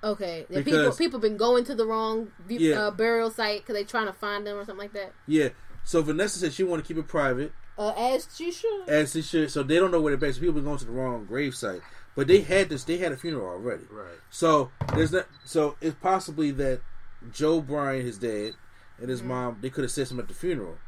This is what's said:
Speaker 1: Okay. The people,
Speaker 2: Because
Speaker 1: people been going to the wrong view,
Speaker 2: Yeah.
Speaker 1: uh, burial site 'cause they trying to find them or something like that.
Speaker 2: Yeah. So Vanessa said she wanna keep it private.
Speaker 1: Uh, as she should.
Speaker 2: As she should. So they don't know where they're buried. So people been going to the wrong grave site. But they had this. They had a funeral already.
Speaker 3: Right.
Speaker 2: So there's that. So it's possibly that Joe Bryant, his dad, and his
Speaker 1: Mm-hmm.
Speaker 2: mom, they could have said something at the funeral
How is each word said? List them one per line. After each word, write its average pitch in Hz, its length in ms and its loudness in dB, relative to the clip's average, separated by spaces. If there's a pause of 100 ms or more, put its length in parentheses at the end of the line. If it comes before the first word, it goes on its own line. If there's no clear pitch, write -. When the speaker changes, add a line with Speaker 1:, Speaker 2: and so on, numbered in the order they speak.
Speaker 1:
Okay. 196 480 -4
The - 120 -2
people, 214 180 4
Speaker 2:
Because - 160 4
Speaker 1:
people 269 240 0
been 214 180 2
going 240 260 6
to 269 100 -6
the 226 120 2
wrong 220 460 0 (140)
view, 220 120 -4
Speaker 2:
Yeah. 160 300 4
Speaker 1:
uh, - 20 0
burial 226 400 2
site 208 340 -4
'cause 214 100 -4
they 202 100 -2
trying 220 220 -2
to 196 60 -4
find 208 340 -4
them 208 100 -6
or 202 80 -8
something 196 140 -12
like 202 140 -10
that. 202 200 -8 (140)
Speaker 2:
Yeah. 147 240 4 (340)
So 165 180 2
Vanessa 160 380 0
said 165 120 -2
she 190 120 0
wanna 170 180 0
keep 160 160 -6
it 151 100 -6
private. 143 440 0 (240)
Speaker 1:
Uh, 208 200 -2
as 247 400 0
she 349 160 -4
should. 403 360 -4
Speaker 2:
As 151 240 4
she 160 100 -2
should. 156 280 0
So 139 140 0
they 147 160 4
don't 190 100 4
know 170 100 4
where 151 120 4
they're 135 60 2
buried. 139 180 2
So - 40 -4
people - 140 2
been 147 100 2
going 139 140 -2
to - 60 -4
the 113 80 -6
wrong 123 320 -4
grave 127 320 -4
site. 95 240 -4 (340)
But 139 140 0
they 190 140 10
had 185 260 2
this. 143 160 -6
They 170 140 -2
had 175 120 -2
a 135 60 -6
funeral 139 320 -4
already. 98 420 -6
Speaker 3:
Right. 95 300 -16 (100)
Speaker 2:
So 151 400 4 (240)
there's 156 160 4
that. 175 160 0 (180)
So 151 360 2
it's 160 200 -2
possibly 160 520 0
that 131 300 0 (500)
Joe 156 280 2
Bryant, 139 440 -2
his 113 140 -6
dad, 107 360 -2 (460)
and 123 80 -8
his 127 120 -2
Speaker 1:
Mm-hmm. 120 80 -6
Speaker 2:
mom, 123 320 -4
they 131 100 -4
could 143 120 -4
have 127 80 -2
said 135 160 -2
something 123 160 -6
at - 60 -4
the - 60 -6
funeral 113 540 -4